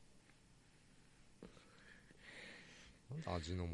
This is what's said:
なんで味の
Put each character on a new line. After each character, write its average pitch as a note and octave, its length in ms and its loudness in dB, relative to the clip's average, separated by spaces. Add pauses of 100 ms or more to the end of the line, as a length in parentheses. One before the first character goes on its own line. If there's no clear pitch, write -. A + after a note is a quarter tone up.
(3000)
な C3+ 60 0
ん D#3+ 40 2
で D3+ 100 4
味 F2 240 8
の F2+ 200 6